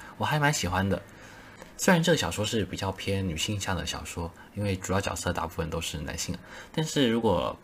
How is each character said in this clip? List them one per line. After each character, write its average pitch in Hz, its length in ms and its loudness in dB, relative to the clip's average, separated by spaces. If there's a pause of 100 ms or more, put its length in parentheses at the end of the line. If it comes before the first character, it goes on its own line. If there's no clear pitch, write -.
(160)
我 - 80 -2
还 151 140 2
蛮 147 120 4
喜 - 160 0
欢 95 220 2
的。 95 120 2 (760)
虽 - 160 6
然 170 100 6
这 180 80 4
个 156 60 8
小 87 140 0
说 101 120 -2
是 107 220 2
比 95 100 -6
较 95 160 -2
偏 98 360 -2
女 82 100 0
性 107 240 -2
向 95 160 -2
的 87 80 -2
小 73 180 -6
说， 85 280 -6 (240)
因 104 100 -2
为 101 120 2
主 92 180 -2
要 98 60 4
角 - 140 -4
色 90 160 -2
大 85 160 -2
部 82 60 -8
分 80 160 -4
都 82 100 -4
是 82 200 -4
男 78 180 -6
性， - 180 -4 (380)
但 160 100 0
是 143 280 4
如 117 100 4
果 85 440 2